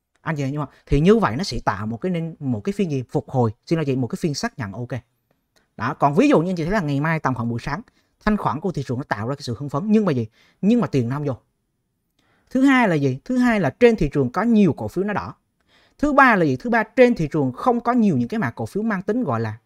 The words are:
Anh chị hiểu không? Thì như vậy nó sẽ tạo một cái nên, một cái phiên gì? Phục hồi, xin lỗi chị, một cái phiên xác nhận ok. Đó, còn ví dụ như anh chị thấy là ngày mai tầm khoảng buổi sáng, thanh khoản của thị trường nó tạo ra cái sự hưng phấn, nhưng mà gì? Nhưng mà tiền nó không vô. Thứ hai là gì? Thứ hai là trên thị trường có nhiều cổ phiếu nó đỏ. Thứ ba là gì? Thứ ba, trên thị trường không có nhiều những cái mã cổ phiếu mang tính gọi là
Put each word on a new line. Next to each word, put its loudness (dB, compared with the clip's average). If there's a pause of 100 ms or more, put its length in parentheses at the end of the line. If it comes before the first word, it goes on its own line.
(200)
Anh -6
chị -4
hiểu -4
không? -8 (180)
Thì 2
như 6
vậy 0
nó -4
sẽ -6
tạo -2
một -4
cái -6
nên, -6
một -2
cái -4
phiên -2
gì? -4
Phục -4
hồi, 0 (160)
xin 0
lỗi -2
chị, 0
một -2
cái -8
phiên -2
xác -8
nhận -8
ok. -10 (880)
Đó, -6
còn 2
ví 6
dụ 6
như -2
anh -4
chị -4
thấy -2
là 0
ngày -2
mai 0
tầm -2
khoảng -4
buổi -4
sáng, -8 (440)
thanh 2
khoản -4
của -4
thị -4
trường -4
nó -8
tạo -6
ra -4
cái -10
sự -6
hưng -8
phấn, -4
nhưng 4
mà 0
gì? -2 (340)
Nhưng 4
mà 0
tiền -2
nó -6
không -8
vô. -4 (1120)
Thứ 0
hai 4
là 2
gì? 0
Thứ -4
hai 2
là 0
trên 4
thị -2
trường 0
có -2
nhiều 4
cổ -8
phiếu -4
nó -4
đỏ. -6 (640)
Thứ 0
ba 6
là 2
gì? 0
Thứ -8
ba, 0
trên 4
thị -2
trường 0
không -2
có 0
nhiều 2
những 0
cái -6
mã -2
cổ -6
phiếu -6
mang -4
tính -2
gọi -2
là -6